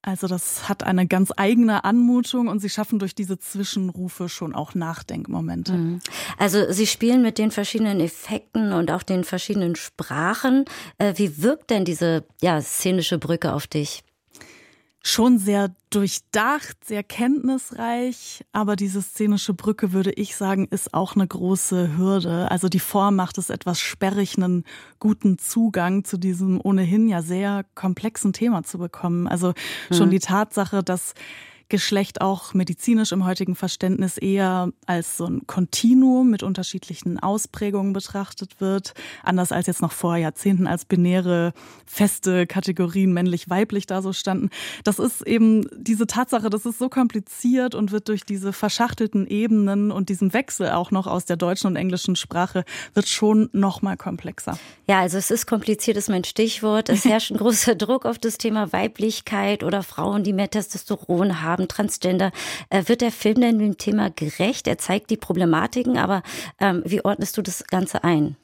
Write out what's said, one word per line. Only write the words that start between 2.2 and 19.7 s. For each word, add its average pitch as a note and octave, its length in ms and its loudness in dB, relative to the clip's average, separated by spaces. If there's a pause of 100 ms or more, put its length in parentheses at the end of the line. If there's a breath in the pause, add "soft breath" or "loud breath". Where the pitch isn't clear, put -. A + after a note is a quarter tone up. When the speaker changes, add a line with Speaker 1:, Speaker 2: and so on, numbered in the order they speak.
Speaker 1:
und G3+ 120 -2
sie G3+ 80 -6
schaffen G#3+ 300 -2
durch F#3+ 160 -4
diese F#3+ 240 -4
Zwischenrufe F#3 920 -6
schon - 260 -8
auch - 200 -6
Nachdenkmomente. E3+ 960 -6
Speaker 2:
Mhm. E3+ 280 -2 (380 loud breath)
Also G3+ 320 2
sie G3+ 160 2
spielen A#3+ 360 4
mit A3+ 160 2
den G#3+ 120 2
verschiedenen G#3 500 0
Effekten G3+ 760 -2
und E3+ 160 2
auch F3 120 -2
den F3+ 220 0
verschiedenen F3+ 520 -2
Sprachen. G#3+ 920 0 (320 loud breath)
Äh, G3+ 180 2
wie D3+ 260 0
wirkt C4+ 280 2
denn G3+ 160 4
diese, E3 380 0 (180)
ja, E3 180 4
szenische F3+ 580 0
Brücke D#3+ 360 -2
auf D3 120 -4
dich? - 380 -4 (1040 loud breath)
Speaker 1:
Schon A#3+ 320 6
sehr G3+ 320 2 (200)
durchdacht, A3 920 -2
sehr G#3 200 -6
kenntnisreich, B3 1400 -2 (100)
aber G#3 220 0
diese G3 280 -2
szenische G#3 500 0
Brücke, G3+ 400 0